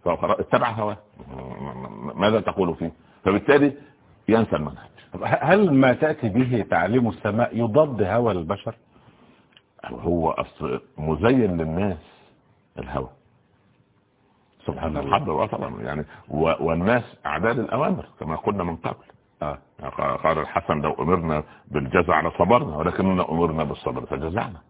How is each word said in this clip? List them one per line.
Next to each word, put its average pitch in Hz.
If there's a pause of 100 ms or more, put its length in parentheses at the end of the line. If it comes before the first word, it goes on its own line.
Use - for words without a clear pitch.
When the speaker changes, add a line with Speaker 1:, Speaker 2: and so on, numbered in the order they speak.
Speaker 1:
فقر-، 85
اتبع 120
هواه. 107 (200)
م-، 67
م-، 65
ماذا 107
تقول 90
فيه؟ 82 (340)
فبالتالي 135 (540)
ينسى 110
المنهج. 73 (260)
Speaker 2:
طب 92
ه-، -
هل 180
ما 131
تأتي 151
به 123
تعليم 101
السماء 107
يضاد 117
هوى 110
البشر؟ 92 (1080)
Speaker 1:
هو 80
أصل - (160)
مزين 90
للناس 82 (840)
الهوى. 67 (1600)
Speaker 2:
سبحان 78
الله. 71
Speaker 1:
الحمد -
لله 80
طبعًا، 62
يعني، 71 (240)
و-، 80
والناس 85 (220)
أعداء 78
الأوامر 135 (140)
كما 80
قلنا 101
من 85
قبل. - (360)
Speaker 2:
آه. 73 (260)
Speaker 1:
ق-، 67
قال 78
الحسن: 76
"لو 76
أمرنا 80 (240)
بالجزع 78
لصبرنا، 87
ولكننا 90
أمرنا 80
بالصبر 65
فجزعنا." 82 (100)